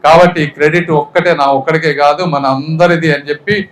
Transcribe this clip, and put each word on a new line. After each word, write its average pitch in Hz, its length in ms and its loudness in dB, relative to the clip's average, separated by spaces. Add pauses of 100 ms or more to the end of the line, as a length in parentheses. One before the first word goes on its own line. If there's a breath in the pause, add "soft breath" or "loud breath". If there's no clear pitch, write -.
కాబట్టి 170 380 4
ఈ 147 140 -6
క్రెడిట్ 170 340 -2 (100)
ఒక్కటే 175 300 -2 (120)
నా 139 40 0 (120)
ఒక్కడికే 160 340 -2 (100)
కాదు, 151 200 0 (120)
మన 139 100 -4 (120)
అందరిది 160 580 0
అని 143 160 -10
చెప్పి 202 240 -4 (160)